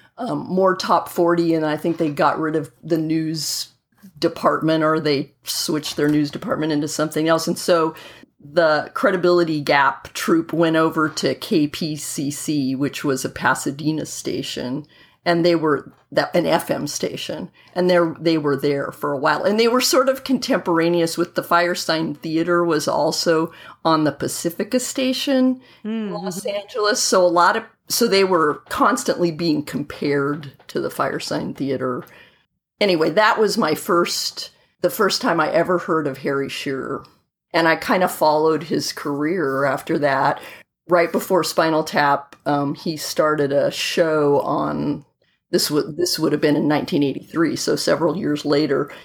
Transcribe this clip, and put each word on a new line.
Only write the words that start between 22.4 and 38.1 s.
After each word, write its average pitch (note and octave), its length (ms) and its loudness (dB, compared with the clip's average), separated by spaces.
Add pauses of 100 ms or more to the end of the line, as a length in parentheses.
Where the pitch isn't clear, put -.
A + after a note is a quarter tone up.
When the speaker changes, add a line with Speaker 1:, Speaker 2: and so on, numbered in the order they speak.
Speaker 1:
was D#3 240 0
also D#3+ 640 0 (320)
on D#3+ 200 4
the D3 80 2
Pacifica - 680 -4
station B3+ 800 0 (240)
in G#3+ 60 -6 (180)
Speaker 2:
Mm-hmm. F3+ 60 -6
Speaker 1:
Los F#3+ 320 -8
Angeles. G#3 560 -2
So F#3+ 200 4
a F3 60 6
lot F3 300 4
of, A3 60 -6 (240)
so - 180 2
they G3 180 4
were D#3+ 460 2
constantly G3+ 600 2
being D3+ 320 0
compared C#3+ 880 -4 (160)
to - 120 -6
the C3+ 80 -2
Firesign - 680 -4
Theater. C3 500 -4 (760)
Anyway, F3 300 2
that G#3+ 280 4
was G#3 200 2
my - 160 2
first, - 760 -2 (300)
the F3 100 2
first F#3+ 300 0
time E3+ 200 0
I D3+ 120 0
ever E3+ 260 2
heard D#3+ 280 -2
of B2+ 120 -6
Harry C#3 300 -4
Shearer. C3+ 560 -8 (480)
And E3 160 2
I D#3+ 80 4
kind F#3 260 0
of F3+ 100 2